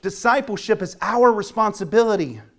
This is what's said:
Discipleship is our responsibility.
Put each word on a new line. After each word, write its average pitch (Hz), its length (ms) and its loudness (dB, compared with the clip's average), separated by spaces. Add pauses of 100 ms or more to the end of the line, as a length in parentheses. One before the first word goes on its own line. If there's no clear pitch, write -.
Discipleship 220 800 -2
is - 180 -10
our 240 320 4
responsibility. 202 1080 0 (160)